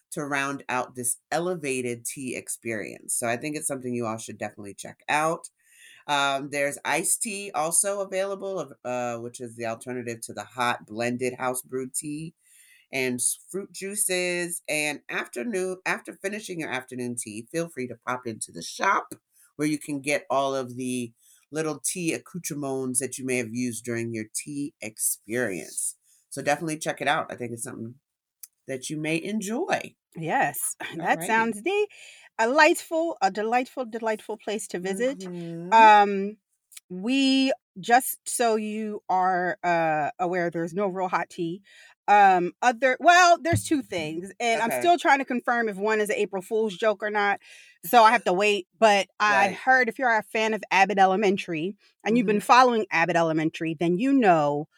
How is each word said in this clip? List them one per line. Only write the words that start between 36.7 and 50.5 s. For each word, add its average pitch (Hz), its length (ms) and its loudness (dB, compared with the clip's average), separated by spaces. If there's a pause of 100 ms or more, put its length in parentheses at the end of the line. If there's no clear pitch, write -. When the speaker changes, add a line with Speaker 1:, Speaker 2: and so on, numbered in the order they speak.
Speaker 2:
we, 262 600 2 (280)
just 233 460 4
so 233 300 0
you 214 540 -6
are, 180 540 0
uh, 160 560 0
aware, 175 300 0
there's 165 240 -6
no 202 140 -2
real 185 200 -4
hot 175 220 -2
tea. 175 320 -8 (460)
Um, 190 440 6 (100)
other, 247 380 2
well, 349 420 8
there's 330 220 0
two 302 180 0
things, 175 580 -6
and 226 220 2
I'm 226 80 0
Speaker 1:
Okay. - 100 0
Speaker 2:
still 349 180 6
trying 277 220 4
to 262 60 -4
confirm 240 440 -2
if 196 80 -8
one 214 220 0
is 208 100 0
an 208 80 0
April 202 240 -2
Fool's 214 360 -2
joke 208 240 0
or 214 80 -4
not, 208 300 0 (440)
so 226 200 8
I 220 80 10
have 233 140 2
to 190 80 2
wait. 202 340 2 (100)
But 202 300 6 (120)
I 202 280 4
Speaker 1:
Right. 185 80 -4
Speaker 2:
heard 254 340 4
if 220 80 -10
you're 240 180 2
a 214 60 2
fan 220 320 -2